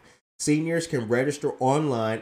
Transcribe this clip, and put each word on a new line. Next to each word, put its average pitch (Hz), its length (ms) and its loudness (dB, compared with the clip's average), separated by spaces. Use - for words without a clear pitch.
Seniors 160 480 0
can 120 220 -4
register 135 460 0
online 127 680 0